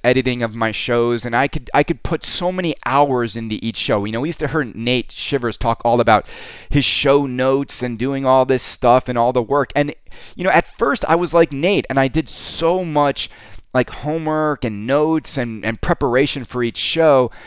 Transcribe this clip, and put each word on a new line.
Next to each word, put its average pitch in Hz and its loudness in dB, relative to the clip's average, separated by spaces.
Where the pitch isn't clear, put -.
editing 123 2
of 113 -4
my 113 -2
shows, 120 0
and 117 -4
I 135 2
could, 135 -6
I 143 4
could - -2
put - -4
so - -4
many 180 -2
hours 123 0
into 110 -6
each 113 -4
show. 104 0
You 107 -6
know, 113 -4
we 156 -4
used 165 -8
to 143 -2
hear 147 -2
Nate 117 -2
Shivers 120 -4
talk 117 -2
all 117 4
about 110 4
his 143 2
show 143 4
notes 135 -2
and 123 -4
doing 135 -2
all 131 4
this 131 2
stuff 127 2
and 123 -2
all 120 2
the 123 2
work. 131 0
And, 143 0
you 175 -6
know, 185 2
at - 2
first 269 0
I 156 2
was 170 0
like 165 6
Nate, 151 0
and 135 0
I 135 2
did 151 -2
so 180 -2
much, 147 0
like, 127 2
homework 156 -2
and 107 -4
notes 151 0
and, 117 -6
and 110 -4
preparation 135 0
for 123 -6
each 117 -2
show. 143 2